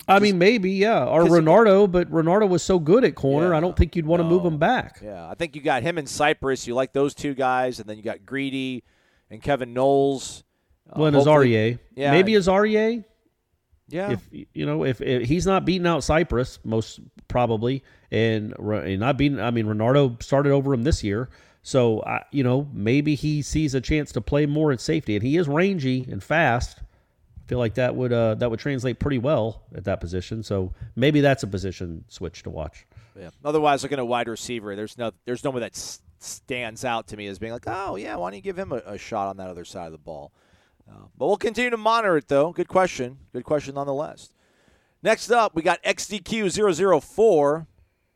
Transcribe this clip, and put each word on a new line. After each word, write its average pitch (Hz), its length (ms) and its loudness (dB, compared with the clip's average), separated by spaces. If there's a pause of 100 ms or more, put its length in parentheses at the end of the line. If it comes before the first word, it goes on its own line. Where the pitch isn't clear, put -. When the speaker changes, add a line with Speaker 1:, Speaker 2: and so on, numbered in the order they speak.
Speaker 1:
I 190 60 8
Speaker 2:
just 202 80 8
Speaker 1:
mean, 202 160 4
maybe, 190 340 4
yeah. 196 320 2
Or 160 180 4
Speaker 2:
'cause 170 100 6
he 170 80 8
Speaker 1:
Renardo, 196 500 8
but 175 200 0
Renardo 170 380 4
was 180 140 2
so 190 160 2
good 180 260 6
at 156 100 2
corner, 147 360 0
Speaker 2:
Yeah. 160 80 2
Speaker 1:
I - 20 0
don't 175 160 -2
think 170 200 2
you'd 160 100 -2
wanna 170 180 2
move 175 200 2
Speaker 2:
No. 175 40 0
Speaker 1:
him 156 100 -2
back. 202 440 -2
Speaker 2:
Yeah, 92 260 -14
I 95 60 -14
think 151 200 -8
you 147 80 -14
got 135 200 0
him 170 160 -4
and 135 100 -6
Cypress. 135 580 -2
You 120 80 -4
like 131 180 -2
those 139 220 0
two 143 200 -6
guys, 127 460 -2
and 104 80 -16
then 107 100 -12
you 107 40 -20
got 101 220 -10
Greedy 131 580 -8 (480)
and 107 120 -20
Kevin 123 320 -4
Knowles. 139 680 0 (480)
Uh, - 60 -16
Speaker 1:
Well, 156 120 4
and 143 80 4
Speaker 2:
hopefully 139 340 6
Speaker 1:
Azarie. 113 280 2 (160)
Speaker 2:
Yeah. 139 180 0
Speaker 1:
Maybe 190 200 6
Azarie. 214 720 2 (840)
Speaker 2:
Yeah. 190 240 -6
Speaker 1:
If, - 160 -6 (240)
you 147 140 -6
know, 151 180 -2
if, 131 160 -2
if 127 280 -2
he's 165 180 0
not 190 180 2
beating 175 220 0
out 165 180 0
Cypress, 151 600 -2
most 110 360 -4 (280)
probably, 123 540 -2 (280)
and 110 480 0
Re-, 95 340 -4
and 95 80 -2
not 131 180 0
beating, 139 220 2
I 117 100 -2
mean, 113 160 0
Renardo 120 560 2
started 139 280 2
over 139 240 2
him 117 80 0
this 139 220 0
year. 107 240 -4 (340)
So, 120 420 2
I, 110 260 -6
you 139 140 0
know, 135 280 0
maybe 143 420 0
he 147 280 -2
sees 147 320 -2
a 135 60 -2
chance 151 320 -2
to 123 100 -6
play 147 240 0
more 151 260 0
at 120 80 -4
safety. 147 360 -2
And 98 60 -2
he 139 140 0
is 170 120 0
rangy 139 600 0
and 95 120 -8
fast. 139 580 0
I - 680 -20
feel 127 100 -4
like 117 160 -2
that 127 200 0
would, 123 180 -2
uh, 113 240 2
that 120 140 0
would 113 100 -4
translate 127 380 -4
pretty 143 200 -2
well 113 440 -2 (120)
at 92 100 -12
that 98 160 -2
position. 90 420 -8
So 95 300 -4 (240)
maybe 147 240 4
that's 139 220 2
a 110 40 -6
position 92 640 -8
switch - 360 -12
to 90 60 -12
watch. 80 360 -12 (320)
Speaker 2:
Yeah. 87 120 -18 (140)
Otherwise, 147 380 2
looking 135 160 -4
at 123 80 -4
wide 120 220 -2
receiver, 107 480 -8
there's 107 200 -10
no, 113 160 -6 (140)
there's 120 180 -6
no 143 60 -4
one 127 100 -6
that 107 140 -8
s-, - 260 -14 (200)
stands 120 640 -10
out 117 240 -4
to 107 80 -14
me 104 100 -10
as 98 120 -10
being 113 140 -10
like, 120 140 -12
"Oh, 381 300 -8
yeah, - 200 -12
why 180 140 -8
don't 202 60 -14
you 190 60 -18
give 185 160 -10
him 185 140 -10
a, 131 40 -4 (100)
a 101 120 -12
shot 98 300 -6
on 98 100 -8
that 92 100 -12
other 87 160 -14
side 87 220 -14
of 82 60 -16
the 78 60 -18
ball?" 73 340 -18 (580)
Uh, 104 40 -20 (240)
but 135 80 -4
we'll 202 100 0
continue 233 340 -2
to 233 60 -2
monitor 214 400 2
it, 143 120 -4
though. 147 240 2
Good 175 160 -6
question. 139 500 -2 (160)
Good 123 100 -10
question 139 300 -4
nonetheless. 143 560 -8 (720)
Next 202 280 0
up, 226 240 2
we 165 60 -4
got 170 240 0
X 190 240 -4
D 202 120 -6
Q 208 280 -2
zero 196 240 2
zero 175 280 4
four. 160 640 2 (480)